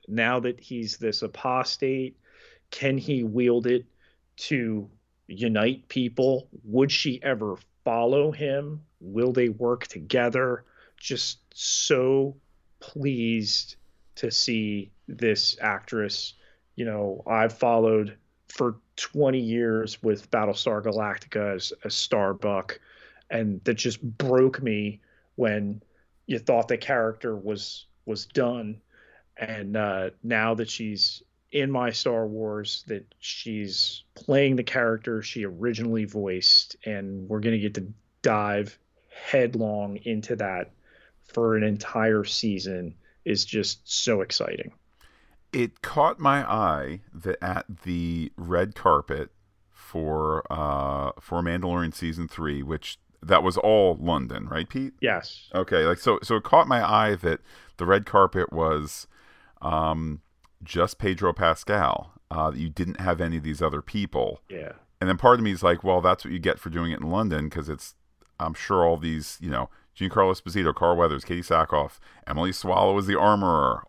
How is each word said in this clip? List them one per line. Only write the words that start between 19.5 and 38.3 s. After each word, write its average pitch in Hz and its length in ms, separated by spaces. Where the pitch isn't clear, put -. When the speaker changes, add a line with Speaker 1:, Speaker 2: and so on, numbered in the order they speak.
Speaker 1:
with 107 280
Battlestar 107 500
Galactica 104 760
as, - 180
as 104 120
Starbuck, 98 840
and 107 360
that 123 80
just 117 280
broke 131 600
me 104 400
when 104 460
you 123 100
thought 117 300
the 120 100
character 113 580
was, 101 520
was 110 220
done. 120 520
And, 107 400
uh, 95 360
now 113 320
that 110 160
she's - 540
in 139 200
My 123 180
Star 113 380
Wars, 107 580
that 101 180
she's - 880
playing 135 440
the 123 60
character 113 600
she 110 200
originally 110 640
voiced, 98 720
and 98 420
we're 107 120
gonna 113 180
get 104 160
to 95 140
dive 104 560